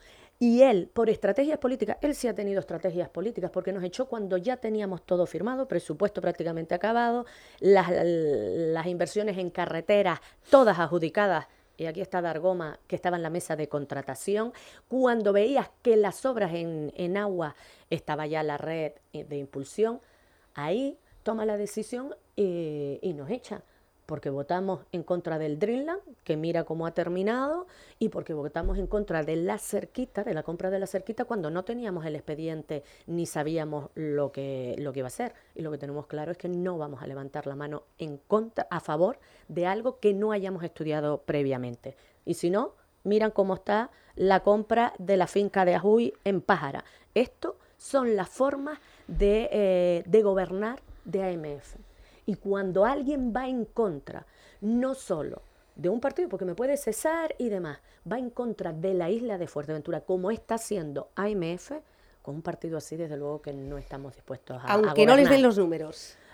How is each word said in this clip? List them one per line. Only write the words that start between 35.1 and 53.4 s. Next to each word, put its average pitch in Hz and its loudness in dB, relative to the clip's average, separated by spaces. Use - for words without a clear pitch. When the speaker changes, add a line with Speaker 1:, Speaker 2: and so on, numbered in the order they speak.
Speaker 1:
ser. 147 -8
Y 165 -10
lo 156 -6
que 147 -8
tenemos 143 -8
claro 151 -8
es 175 -8
que 175 -8
no 180 -4
vamos 143 -8
a - -10
levantar 139 -8
la 139 -8
mano 147 -10
en 151 -10
contra, 220 -2
a 175 -2
favor 170 0
de 170 -2
algo 220 -2
que 208 2
no 214 0
hayamos 190 -4
estudiado 151 -2
previamente. 131 -2
Y 170 0
si 170 0
no, 220 2
miran 214 4
cómo 190 4
está 214 0
la 190 6
compra 220 4
de 190 2
la 175 4
finca 202 2
de 180 6
Ajuy 214 4
en 196 0
Pájara. 151 0
Esto - -2
son 247 0
las 190 0
formas 277 -2
de, 202 2
eh, 180 2
de 214 6
gobernar 196 0
de 190 -4
A 185 -2
M 151 -8
F. - -18
Y 202 0
cuando 196 2
alguien 262 0
va 254 -2